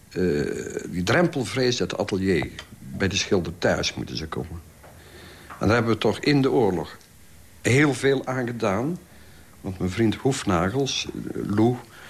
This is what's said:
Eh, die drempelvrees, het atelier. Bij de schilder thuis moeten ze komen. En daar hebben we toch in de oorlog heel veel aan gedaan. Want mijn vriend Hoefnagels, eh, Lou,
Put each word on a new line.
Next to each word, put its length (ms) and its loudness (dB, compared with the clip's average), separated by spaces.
Eh, 140 -2
die 140 -4
drempelvrees, 760 2
het 200 -2
atelier. 520 0
Bij 300 -4
de 80 -2
schilder 420 0
thuis 360 0
moeten 220 -8
ze 100 -6
komen. 340 -8
En 180 -4
daar 100 4
hebben 160 2
we 60 0
toch 200 0
in 240 4
de 80 4
oorlog 460 0
heel 340 4
veel 320 2
aan 200 -2
gedaan. 520 -2
Want 180 -8
mijn 120 -2
vriend 240 2
Hoefnagels, 1000 0
eh, 320 -8
Lou, 300 4